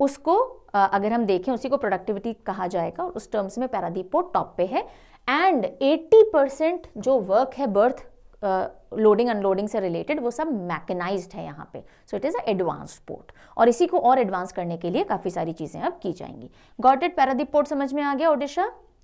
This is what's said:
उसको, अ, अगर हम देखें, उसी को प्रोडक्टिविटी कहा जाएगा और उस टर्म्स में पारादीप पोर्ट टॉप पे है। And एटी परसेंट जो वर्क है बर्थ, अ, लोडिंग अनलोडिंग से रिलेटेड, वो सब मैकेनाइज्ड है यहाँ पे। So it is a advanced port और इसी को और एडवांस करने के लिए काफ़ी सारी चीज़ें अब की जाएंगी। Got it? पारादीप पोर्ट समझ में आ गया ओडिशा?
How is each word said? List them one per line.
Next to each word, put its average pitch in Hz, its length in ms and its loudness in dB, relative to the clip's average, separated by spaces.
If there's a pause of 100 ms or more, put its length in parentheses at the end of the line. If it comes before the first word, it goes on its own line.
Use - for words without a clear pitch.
उसको, 277 340 0
अ, 208 580 0
अगर 202 200 0
हम 233 140 0
देखें, 190 260 0
उसी 233 160 -4
को 262 80 0
प्रोडक्टिविटी 208 560 -4
कहा 196 340 -6
जाएगा 175 380 -4
और 359 60 -6
उस - 220 -12
टर्म्स 196 260 -4
में 247 100 -2
पारादीप 185 440 -6
पोर्ट - 220 0
टॉप 170 220 -2
पे 180 100 0
है। 269 220 -2 (400)
And 294 360 2
एटी 320 680 6
परसेंट 320 540 2 (100)
जो 247 220 2
वर्क 208 400 2
है 277 80 -2
बर्थ, 208 400 2 (380)
अ, 190 220 0 (280)
लोडिंग 214 340 4
अनलोडिंग 202 400 0
से 220 120 -4
रिलेटेड, 180 400 -4
वो 240 100 -2
सब 311 220 -4
मैकेनाइज्ड 175 800 -4
है 170 120 -12
यहाँ 151 280 -14
पे। - 120 -14 (240)
So 202 120 -6
it - 40 -4
is 339 100 -2
a 480 100 -4 (100)
advanced 151 520 -4
port - 240 -14 (260)
और 233 120 6
इसी 247 180 4
को 359 120 0
और 254 200 4
एडवांस 190 340 -2
करने 175 240 -6
के 175 140 -4
लिए 202 140 0
काफ़ी 196 260 -4
सारी 165 220 -4
चीज़ें 160 280 -10
अब 359 220 -6
की 185 100 -4
जाएंगी। - 380 -16 (300)
Got 254 200 6
it? 349 160 -2
पारादीप 269 360 0
पोर्ट 294 140 2
समझ 277 260 -4
में 294 100 -2
आ 277 120 -2
गया 311 160 2
ओडिशा? 294 420 -2 (300)